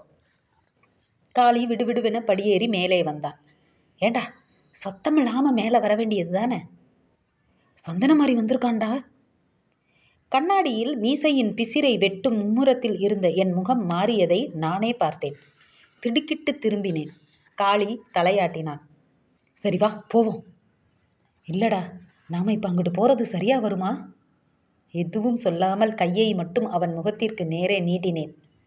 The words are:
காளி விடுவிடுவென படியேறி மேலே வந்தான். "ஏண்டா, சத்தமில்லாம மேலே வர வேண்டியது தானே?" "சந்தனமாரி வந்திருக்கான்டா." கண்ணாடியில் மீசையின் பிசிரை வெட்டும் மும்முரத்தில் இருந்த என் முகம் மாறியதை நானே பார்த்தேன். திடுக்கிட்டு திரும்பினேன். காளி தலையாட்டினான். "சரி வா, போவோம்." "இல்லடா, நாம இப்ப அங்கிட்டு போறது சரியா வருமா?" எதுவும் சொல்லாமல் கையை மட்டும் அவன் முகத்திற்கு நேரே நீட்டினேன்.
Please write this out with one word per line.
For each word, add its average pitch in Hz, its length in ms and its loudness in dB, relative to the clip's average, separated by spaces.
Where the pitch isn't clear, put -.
காளி 240 320 4
விடுவிடுவென 233 540 -2
படியேறி 202 460 2
மேலே 185 360 2
வந்தான். 151 340 -6
"ஏண்டா, 226 220 0
சத்தமில்லாம 262 680 0
மேலே 226 280 2
வர 208 160 2
வேண்டியது 208 360 -2
தானே?" 214 280 -2
"சந்தனமாரி 262 500 4
வந்திருக்கான்டா." 226 560 0
கண்ணாடியில் 285 640 0
மீசையின் 262 560 0
பிசிரை 233 440 2
வெட்டும் 196 420 0
மும்முரத்தில் 233 600 2
இருந்த 196 300 0
என் 185 240 0
முகம் 190 360 0
மாறியதை 185 520 2
நானே 180 400 -2
பார்த்தேன். 151 440 -4
திடுக்கிட்டு 262 500 -2
திரும்பினேன். 196 600 -4
காளி 202 300 2
தலையாட்டினான். 170 680 0
"சரி 185 140 0
வா, 208 100 4
போவோம்." 226 340 2
"இல்லடா, 196 320 0
நாம 180 240 -2
இப்ப 208 180 -2
அங்கிட்டு 175 260 0
போறது 233 260 4
சரியா 214 380 0
வருமா?" 196 320 -2
எதுவும் 208 520 -2
சொல்லாமல் 190 480 0
கையை 190 400 0
மட்டும் 180 360 -2
அவன் 170 240 -2
முகத்திற்கு 208 520 -4
நேரே 180 360 -2
நீட்டினேன். 175 540 -2